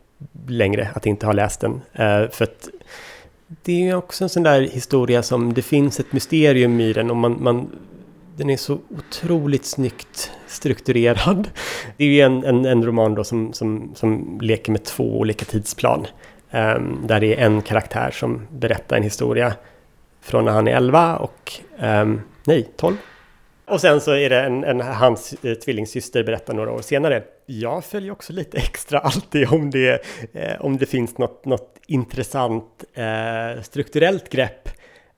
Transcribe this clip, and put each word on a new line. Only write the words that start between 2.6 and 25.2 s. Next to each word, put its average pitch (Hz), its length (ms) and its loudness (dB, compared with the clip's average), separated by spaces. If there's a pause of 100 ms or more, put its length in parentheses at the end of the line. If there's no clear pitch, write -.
det 180 260 0
är 185 60 0
också 180 280 -6
en 185 60 0
sån 175 140 2
där 143 180 6
historia 123 600 2
som, 120 300 0
det 127 80 0
finns 143 380 2
ett - 140 -6
mysterium 131 680 4
i 110 140 2
den 113 160 0
och 120 80 0
man, 120 260 2
man, 120 260 0 (680)
den 143 120 -2
är 135 80 2
så 147 220 -4 (100)
otroligt 151 760 -2
snyggt - 680 -6 (160)
strukturerad. 127 1000 0 (480)
Det 147 60 0
är 143 60 6
ju 143 120 8
en, 131 220 6
en, 131 220 4
en 120 200 4
roman 110 300 2
då 107 80 -2
som, 113 300 -4
som, 107 420 -4
som 110 460 -2
leker 110 300 0
med 107 120 0
två 113 360 -2
olika 110 260 -2
tidsplan. 117 640 -2 (440)
Ehm, 110 560 -2
där 110 120 4
det 110 160 4
är 123 100 4
en 107 160 4
karaktär 120 500 -2
som 120 400 -6
berättar 120 460 -2
en 110 60 2
historia 117 500 0 (680)
från 117 240 0
när 110 60 4
han 107 160 4
är 123 80 2
elva 156 420 4
och, - 340 -8 (280)
ehm, 107 420 2 (220)
nej, 131 320 2
tolv. 180 200 0 (720)
Och 190 140 0
sen 147 200 6
så 151 100 0
är 139 180 4
det 127 120 4
en, 135 220 -2
en, 123 180 0
hans, 120 520 2